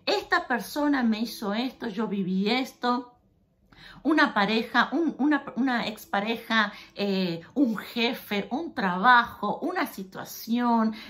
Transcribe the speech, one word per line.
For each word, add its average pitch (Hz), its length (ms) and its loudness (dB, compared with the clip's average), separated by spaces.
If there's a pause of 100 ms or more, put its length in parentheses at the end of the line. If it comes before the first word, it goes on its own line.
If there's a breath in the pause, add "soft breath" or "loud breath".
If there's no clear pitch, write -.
esta 370 420 0
persona 277 540 0
me 220 180 2
hizo 208 320 -4
esto, 247 360 -4
yo 214 200 -4
viví 190 420 0
esto". 247 640 -2 (880 loud breath)
Una 302 300 4
pareja, 220 600 2
un, 294 260 0
una, 294 260 2 (120)
una 240 300 0
expareja, 220 840 -2 (220 loud breath)
eh, 190 480 0 (120)
un 240 220 2
jefe, 226 760 -4
un 311 240 -6
trabajo, 202 840 4
una 359 280 -4
situación, 226 1080 -2 (160 loud breath)